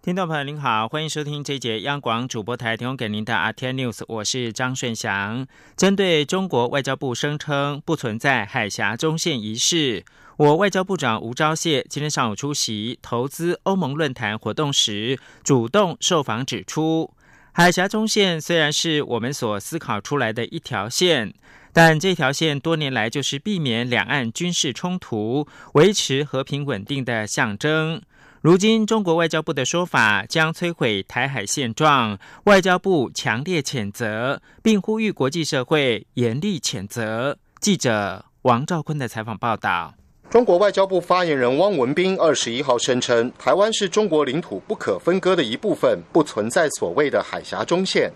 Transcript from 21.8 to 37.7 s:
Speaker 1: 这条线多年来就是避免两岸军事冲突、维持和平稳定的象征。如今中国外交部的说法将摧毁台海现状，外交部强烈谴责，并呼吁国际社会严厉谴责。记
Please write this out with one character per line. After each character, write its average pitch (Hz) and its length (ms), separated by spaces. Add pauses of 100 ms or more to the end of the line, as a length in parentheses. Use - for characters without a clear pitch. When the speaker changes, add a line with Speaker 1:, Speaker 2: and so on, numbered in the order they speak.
Speaker 1:
这 180 160
条 135 160
线 147 260
多 165 200
年 139 160
来 113 160
就 143 120
是 139 160
避 196 220
免 123 300
两 117 160
岸 123 260
军 175 220
事 147 180
冲 180 260
突、 120 480 (280)
维 175 180
持 139 320
和 135 220
平 143 200
稳 104 200
定 135 180
的 113 240
象 107 300
征。 156 440 (380)
如 165 160
今 220 300
中 220 180
国 170 120
外 165 120
交 160 140
部 160 100
的 139 140
说 175 180
法 110 400
将 160 300
摧 170 180
毁 110 320
台 127 240
海 131 160
现 117 300
状， 127 440 (260)
外 196 180
交 180 160
部 170 340
强 120 320
烈 175 160
谴 110 320
责， 113 480 (220)
并 214 180
呼 220 200
吁 214 120
国 175 160
际 160 160
社 139 220
会 131 480
严 120 260
厉 185 200
谴 98 280
责。 113 480 (240)
记 208 160